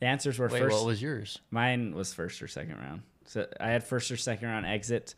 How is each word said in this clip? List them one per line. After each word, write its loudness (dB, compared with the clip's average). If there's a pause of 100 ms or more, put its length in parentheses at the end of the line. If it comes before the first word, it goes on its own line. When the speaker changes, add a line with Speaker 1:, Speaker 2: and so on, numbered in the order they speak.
Speaker 1:
the 2
answers 2
were 2
Speaker 2:
Wait, 2
Speaker 1:
first. 6
Speaker 2:
what 4
was 2
yours? -6 (100)
Speaker 1:
Mine 2
was -4
first -6
or -10
second -8
round. -10 (240)
So -2 (140)
I 0
had 2
first -2
or -2
second -2
round -2
exit, 0